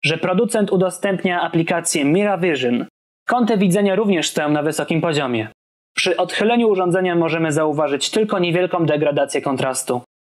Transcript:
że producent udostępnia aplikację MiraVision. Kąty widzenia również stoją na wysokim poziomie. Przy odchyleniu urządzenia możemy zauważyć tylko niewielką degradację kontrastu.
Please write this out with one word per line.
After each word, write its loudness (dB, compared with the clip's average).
że 0
producent 0
udostępnia 0
aplikację 0
MiraVision. 0
Kąty 2
widzenia 2
również 0
stoją -2
na 0
wysokim -2
poziomie. -2
Przy 0
odchyleniu 2
urządzenia 2
możemy 0
zauważyć 0
tylko 0
niewielką 0
degradację 0
kontrastu. -4